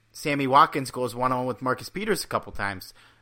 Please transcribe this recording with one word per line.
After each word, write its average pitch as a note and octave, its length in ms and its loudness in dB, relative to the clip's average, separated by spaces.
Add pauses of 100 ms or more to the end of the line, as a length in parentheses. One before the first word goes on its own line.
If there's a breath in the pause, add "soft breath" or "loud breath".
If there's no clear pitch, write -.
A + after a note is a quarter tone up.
(120)
Sammy C#3+ 340 -2
Watkins C3+ 440 6
goes B2 240 -4
one-on-one B2+ 320 0
with B2 160 -6
Marcus B2+ 260 -2
Peters G#3 360 -4
a - 20 -16
couple G#2 260 -4
times. G2 400 -6 (300 soft breath)